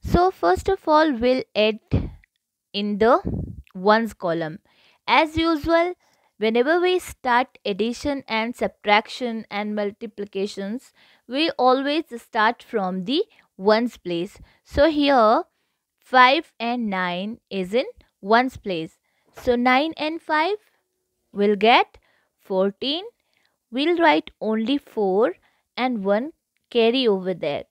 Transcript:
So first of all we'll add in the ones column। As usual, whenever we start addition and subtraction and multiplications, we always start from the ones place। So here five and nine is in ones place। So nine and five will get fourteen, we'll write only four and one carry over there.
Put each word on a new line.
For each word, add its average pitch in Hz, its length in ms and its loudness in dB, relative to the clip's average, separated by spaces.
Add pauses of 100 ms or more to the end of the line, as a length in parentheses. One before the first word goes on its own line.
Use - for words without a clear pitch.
So 359 260 4
first 359 420 -2
of - 160 -4
all 311 240 4 (100)
we'll 254 200 0 (120)
add - 560 -2 (640)
in 208 260 -4
the 226 160 6 (600)
ones 208 400 0
column। 165 440 -6 (500)
As 311 280 2
usual, 330 580 0 (440)
whenever 240 420 0
we 359 200 0
start - 640 -2
addition 233 640 -4
and 220 260 -4
subtraction 226 960 -2
and 208 240 -6
multiplications, 202 1200 -8 (340)
we 294 320 -2
always 269 640 0
start 226 400 -2
from 185 420 -4
the 294 200 -2 (320)
ones 214 400 2
place। 175 420 -6 (260)
So 285 260 2
here 277 520 4 (560)
five 254 640 4
and 233 280 -4
nine 185 500 -4 (120)
is 190 240 -6
in 277 120 0 (340)
ones 233 360 0
place। 165 420 -10 (380)
So 247 200 0
nine 254 400 2
and 320 260 -6
five 330 340 0 (760)
will 202 240 2
get 240 420 2 (400)
fourteen, 208 680 -4 (640)
we'll 302 280 0
write 320 320 2 (100)
only 220 380 -2
four 214 560 -2 (420)
and 240 280 -4
one 220 280 0 (380)
carry 240 360 2
over 190 280 0
there. 151 360 -6